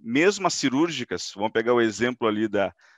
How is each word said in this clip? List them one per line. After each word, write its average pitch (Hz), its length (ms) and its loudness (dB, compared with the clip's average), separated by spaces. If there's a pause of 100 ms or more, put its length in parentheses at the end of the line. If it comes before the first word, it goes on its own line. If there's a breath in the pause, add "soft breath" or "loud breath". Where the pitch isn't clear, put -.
mesmo 175 460 2
as 165 80 -2
cirúrgicas, 135 840 -2
vamos 104 160 -4
pegar 113 220 2
o 120 80 4
exemplo 117 440 0
ali 107 220 0
da 98 240 0 (260 soft breath)